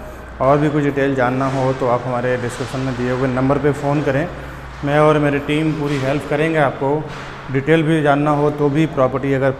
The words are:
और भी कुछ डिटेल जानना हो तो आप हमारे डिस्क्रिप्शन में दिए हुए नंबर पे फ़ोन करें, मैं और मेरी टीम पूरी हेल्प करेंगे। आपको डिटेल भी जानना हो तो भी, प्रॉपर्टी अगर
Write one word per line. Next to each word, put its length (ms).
और 160
भी 120
कुछ 140
डिटेल 320
जानना 360
हो 220
तो 140
आप 180
हमारे 320
डिस्क्रिप्शन 420
में 180
दिए 140
हुए 180
नंबर 300
पे 140
फ़ोन 300
करें, 240
मैं 140
और 200
मेरी 220
टीम 320
पूरी 260
हेल्प 300
करेंगे। 300
आपको 360
डिटेल 300
भी 180
जानना 300
हो 200
तो 180
भी, 180
प्रॉपर्टी 460
अगर 260